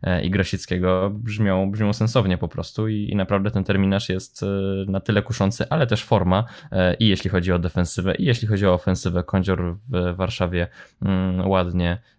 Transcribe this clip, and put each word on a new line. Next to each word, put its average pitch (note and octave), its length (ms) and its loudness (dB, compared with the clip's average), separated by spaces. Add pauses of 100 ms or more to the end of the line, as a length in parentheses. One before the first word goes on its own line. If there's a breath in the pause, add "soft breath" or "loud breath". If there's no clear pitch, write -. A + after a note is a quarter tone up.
e, F2+ 180 0
i - 80 -2
Grosickiego F#2 800 0
brzmią, G#2 640 0
brzmią G#2 220 0
sensownie G#2+ 440 2
po F2 100 -4
prostu G#2+ 400 -6
i, G#2 240 -4
i G2+ 40 0
naprawdę G2+ 360 0
ten F#2+ 120 0
terminarz G2 460 2
jest, - 340 -6
e, - 20 -2 (420)
na F#2+ 120 -2
tyle G#2 220 0
kuszący, - 480 -2
ale D3 180 2
też G#2+ 160 -2
forma, G2 420 2 (260 loud breath)
e, F2+ 220 2
i A2+ 140 2
jeśli F#2 220 2
chodzi F#2 220 0
o F2 80 2
defensywę, F2+ 560 -2
i F#3 100 -2
jeśli A#2 220 0
chodzi G2+ 180 2
o F#2 80 6
ofensywę. F2+ 500 0
Kądzior F2 520 0 (140)
w F2+ 260 -2
Warszawie, F2+ 520 -2 (340 loud breath)
mm, F#2 480 0
ładnie F2+ 520 0 (180 soft breath)